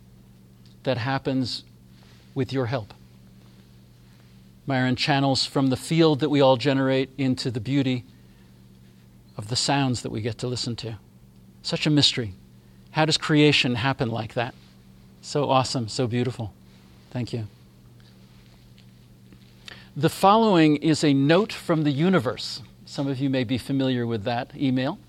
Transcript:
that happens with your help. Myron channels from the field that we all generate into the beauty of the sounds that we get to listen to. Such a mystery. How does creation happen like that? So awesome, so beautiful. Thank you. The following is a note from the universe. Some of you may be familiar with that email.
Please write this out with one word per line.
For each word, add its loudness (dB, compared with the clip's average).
that -2
happens -4
with -4
your -2
help. -6
Myron 0
channels 0
from 0
the 2
field 2
that 0
we 2
all 8
generate 0
into -2
the -6
beauty -2
of -14
the -4
sounds 0
that -10
we -6
get -6
to -6
listen -6
to. -12
Such -4
a 2
mystery. 2
How 2
does 0
creation 4
happen -2
like -8
that? -4
So -4
awesome, 0
so -4
beautiful. -4
Thank -6
you. -6
The 0
following 4
is 0
a 4
note 2
from -2
the 2
universe. -2
Some -8
of -4
you 0
may 0
be -2
familiar -2
with -4
that -4
email. -2